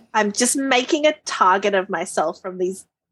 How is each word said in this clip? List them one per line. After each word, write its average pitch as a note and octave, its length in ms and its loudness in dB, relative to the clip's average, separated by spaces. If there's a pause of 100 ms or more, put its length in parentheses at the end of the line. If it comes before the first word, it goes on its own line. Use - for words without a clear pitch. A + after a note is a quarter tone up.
(140)
I'm G#3 180 0
just A#3+ 240 0
making C4+ 500 0
a D4+ 80 4 (120)
target G3 480 2
of F#3+ 160 0
myself E3 520 -4
from F#3 160 -12
these F#3 280 -4 (260)